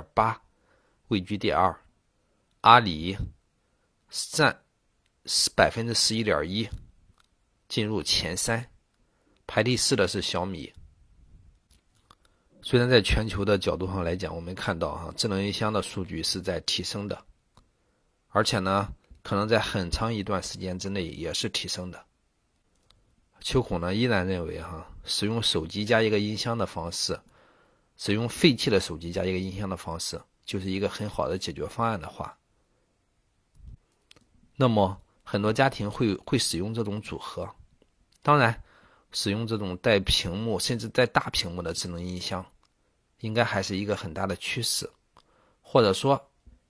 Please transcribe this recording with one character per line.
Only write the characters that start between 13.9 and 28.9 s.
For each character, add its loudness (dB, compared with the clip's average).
来 0
讲， -6
我 -8
们 -8
看 -4
到 -2
哈， -10
智 0
能 0
音 -2
箱 -2
的 0
数 -6
据 -6
是 -2
在 -4
提 -2
升 -6
的， -8
而 4
且 0
呢， 0
可 -4
能 0
在 4
很 -2
长 -2
一 -2
段 -2
时 -8
间 -6
之 -8
内 -4
也 -6
是 -2
提 -4
升 -8
的。 -18
秋 0
孔 -4
呢， 0
依 2
然 2
认 -2
为 -8
哈， -12
使 -4
用 0
手 0
机 -4
加 6
一 4
个 4
音 0
箱 -2
的 0
方 -6
式， -4
使 -2
用 0
废 4
弃 -2
的 6
手 -4